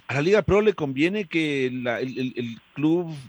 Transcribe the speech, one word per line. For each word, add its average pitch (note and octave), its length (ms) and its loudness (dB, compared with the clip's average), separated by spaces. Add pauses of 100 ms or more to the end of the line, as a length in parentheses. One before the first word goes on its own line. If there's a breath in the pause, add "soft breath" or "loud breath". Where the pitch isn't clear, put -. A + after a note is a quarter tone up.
¿a A#2 60 -6
la C3+ 80 0
Liga G3 220 4
Pro F#3+ 180 4
le G#3+ 120 4
conviene D#3+ 520 0
que D3 480 0
la, A#2+ 260 -4
el, B2+ 180 -6
el, B2+ 200 -4
el A#2 240 -8 (120)
club E3 380 0 (180)